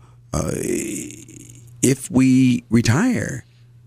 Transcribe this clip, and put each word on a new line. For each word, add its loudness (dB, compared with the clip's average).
uh, -6
if 0
we 4
retire. 0